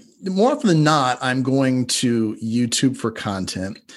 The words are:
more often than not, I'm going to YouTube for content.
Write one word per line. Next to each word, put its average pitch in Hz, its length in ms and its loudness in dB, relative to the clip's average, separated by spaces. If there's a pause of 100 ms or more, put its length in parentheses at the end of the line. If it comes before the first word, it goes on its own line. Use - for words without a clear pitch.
(240)
more 190 280 2
often 285 160 -2
than 160 160 4
not, 139 380 2
I'm 131 220 0
going 131 420 0
to 117 580 0
YouTube 117 540 0
for 113 140 -4
content. 95 680 -6 (180)